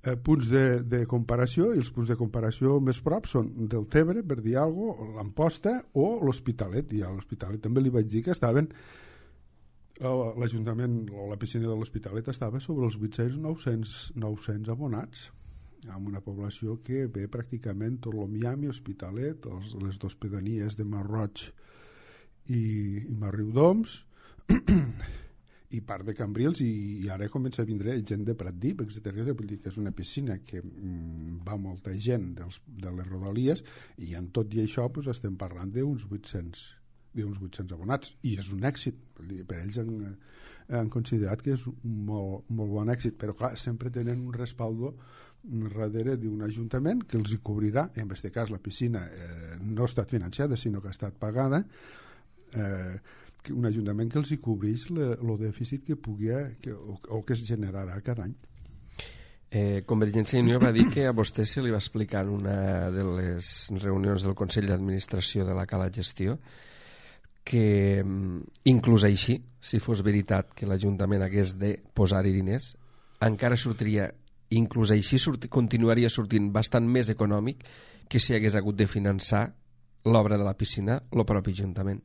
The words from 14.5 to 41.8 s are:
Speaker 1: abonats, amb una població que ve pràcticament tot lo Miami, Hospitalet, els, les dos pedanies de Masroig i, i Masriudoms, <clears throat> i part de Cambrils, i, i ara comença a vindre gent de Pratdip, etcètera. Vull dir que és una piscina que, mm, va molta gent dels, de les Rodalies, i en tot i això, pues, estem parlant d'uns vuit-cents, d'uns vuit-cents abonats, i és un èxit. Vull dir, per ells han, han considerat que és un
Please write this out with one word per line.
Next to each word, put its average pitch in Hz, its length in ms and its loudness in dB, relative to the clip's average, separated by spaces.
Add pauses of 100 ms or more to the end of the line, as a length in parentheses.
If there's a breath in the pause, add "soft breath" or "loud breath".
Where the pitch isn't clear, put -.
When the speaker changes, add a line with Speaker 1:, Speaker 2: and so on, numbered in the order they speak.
Speaker 1:
abonats, 127 560 -6 (640 soft breath)
amb 95 160 -8
una 98 120 -6
població 101 640 -6
que 131 280 -2
ve 101 180 -6
pràcticament 117 720 -6
tot 110 140 -6
lo 104 120 -4
Miami, 123 440 -2
Hospitalet, 123 800 -8
els, 101 300 -10
les 98 200 -4
dos 98 160 -6
pedanies 104 600 -4
de 107 100 -4
Masroig 104 640 -4 (1000 soft breath)
i, 123 80 0
i 107 600 -2
Masriudoms, 113 800 2 (500 soft breath)
<clears throat> - 1300 2
i 110 60 -4
part 98 260 -8
de 110 80 -4
Cambrils, 120 460 0
i, 120 80 2 (340)
i 101 80 -2
ara 98 200 -4
comença 127 320 -2
a 110 40 -2
vindre 110 300 -2 (100)
gent 104 200 -2
de 113 100 0
Pratdip, 98 480 -4
etcètera. 107 480 -6
Vull 107 160 -6
dir 101 120 -8
que 98 100 -10
és 107 100 -8
una 98 140 -4
piscina 113 500 -6
que, 90 160 -10
mm, 85 840 -10
va 104 120 -6
molta 95 400 -8
gent 104 380 0
dels, 87 280 -14
de 95 300 -10
les 90 140 -8
Rodalies, 101 540 0 (340 loud breath)
i 85 180 -10
en 87 200 -8
tot 107 180 -2
i 110 100 0
això, 120 300 -2
pues, 143 180 -6
estem 107 260 -6
parlant 95 360 -8
d'uns 123 360 -2
vuit-cents, 87 560 -10 (500)
d'uns 101 260 -6
vuit-cents 92 340 -10
abonats, 107 480 -4
i 110 160 0
és 98 140 -10
un 95 140 -4
èxit. - 340 -6 (160)
Vull 87 160 -12
dir, 92 160 -12
per 87 140 -8
ells 107 180 -6
han, 113 100 -6 (880 loud breath)
han 113 140 -2
considerat 110 500 0
que 139 140 0
és 123 100 -8
un 117 400 -6